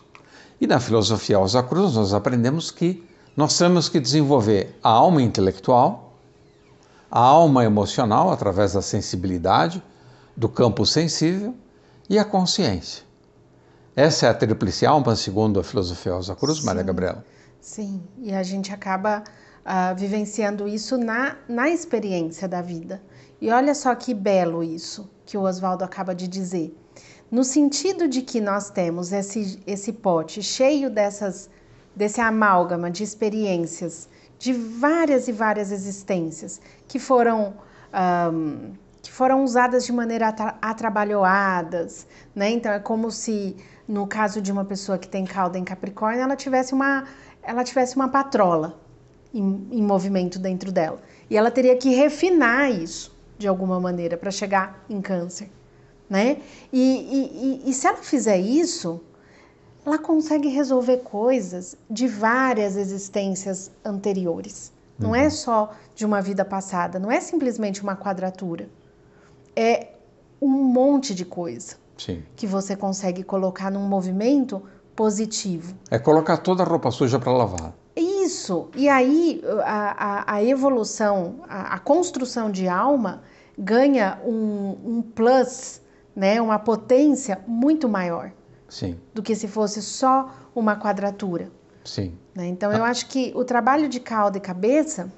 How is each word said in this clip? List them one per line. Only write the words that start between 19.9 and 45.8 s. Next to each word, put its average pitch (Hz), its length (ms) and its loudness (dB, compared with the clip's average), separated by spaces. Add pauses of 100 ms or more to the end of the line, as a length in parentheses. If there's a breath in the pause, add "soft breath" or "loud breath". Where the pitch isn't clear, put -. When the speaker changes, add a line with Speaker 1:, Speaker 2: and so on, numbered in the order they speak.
Speaker 2:
vivenciando 202 720 -2
isso 214 300 -4
na, 240 400 -2 (100)
na 240 220 0
experiência 196 800 -4
da 180 140 -6
vida. 175 400 -10 (380 soft breath)
E 220 120 -2
olha 262 220 4
só 277 220 0
que 247 180 -4
belo 185 500 2
isso 165 460 -10 (160)
que - 120 -8
o 202 40 -2
Oswaldo 185 420 -2
acaba 185 320 -6
de 180 120 -8
dizer. 180 500 -6 (520 loud breath)
No 240 140 2
sentido 302 640 2
de 254 140 -2
que 247 200 -4
nós 202 280 -2
temos 175 420 -2
esse, 196 540 -4
esse 202 280 -6
pote 180 480 -2
cheio 269 480 2
dessas, 202 600 -2 (460 soft breath)
desse 208 260 0
amálgama 185 680 4
de 175 140 -6
experiências, 196 1080 -4 (300 soft breath)
de 254 140 -2
várias 254 760 0
e 247 40 -2
várias 214 400 -2
existências 190 880 -6 (280 soft breath)
que - 100 -6
foram, 233 560 2 (400 loud breath)
ahm, 165 800 0 (300)
que - 100 -20
foram 262 320 2
usadas 247 420 2
de 240 60 -4
maneira 226 380 -2
atra-, 214 320 -6
atrabalhoadas, 202 1500 0 (280 loud breath)
né? 202 140 0
Então, 233 220 -2
é 202 80 -2
como 220 320 -2
se, 202 440 -6 (320 loud breath)
no 202 200 -4
caso 214 340 -2
de 196 100 -4
uma 196 140 -2
pessoa 196 320 -6
que 190 100 -10
tem 196 160 -6
cauda 185 340 -2
em 185 60 -6
Capricórnio, 196 580 -4